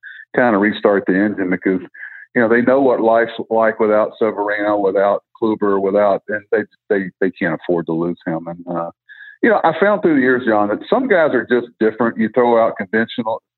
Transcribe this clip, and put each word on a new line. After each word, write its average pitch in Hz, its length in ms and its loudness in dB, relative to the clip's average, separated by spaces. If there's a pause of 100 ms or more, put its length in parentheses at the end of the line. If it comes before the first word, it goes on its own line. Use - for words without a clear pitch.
(360)
kinda 120 220 2
restart 104 500 0
the 92 80 2
engine 95 340 -2
because, 92 300 -2 (540)
you 123 80 0
know, 110 80 2
they 117 120 4
know 127 200 4
what 123 180 2
life's 113 320 2 (180)
like 110 300 0
without 107 400 2
Severino, 104 580 -2
without 98 460 0 (180)
Kluber, 101 400 0
without, 98 460 2
and 104 240 -6
they, 107 120 0 (260)
they, 98 220 -2 (100)
they 95 100 -2
can't 85 300 -6
afford 85 240 -4
to 82 80 -4
lose 85 320 -4
him. 85 220 -8
And, 87 200 -14
uh, 170 240 -8 (500)
you 233 80 2
know, 208 140 2
I 160 160 2
found 202 220 2
through 165 140 2
the 135 60 2
years, 127 240 2
John, 104 220 2
that 104 120 -2 (100)
some 254 180 0
guys 160 260 2
are 117 160 -2
just 120 180 0 (120)
different. 110 380 0
You 110 160 -2
throw 120 280 4
out 113 140 0
conventional, 110 680 -4 (160)